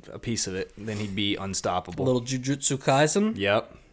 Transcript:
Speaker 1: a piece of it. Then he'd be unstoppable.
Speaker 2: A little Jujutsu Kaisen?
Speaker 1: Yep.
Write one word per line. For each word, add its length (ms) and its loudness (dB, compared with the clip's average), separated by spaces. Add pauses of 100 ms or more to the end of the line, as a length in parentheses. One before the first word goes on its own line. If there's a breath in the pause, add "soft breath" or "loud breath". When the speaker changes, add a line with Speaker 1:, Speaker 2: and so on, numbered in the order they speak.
(120)
Speaker 1:
a 60 -10
piece 300 -4
of 80 -4
it. 220 -6
Then 200 -8
he'd 180 -6
be 200 0
unstoppable. 720 -2
Speaker 2:
A 20 2
little 140 4
Jujutsu 560 0
Kaisen? 600 2
Speaker 1:
Yep. 380 2 (180)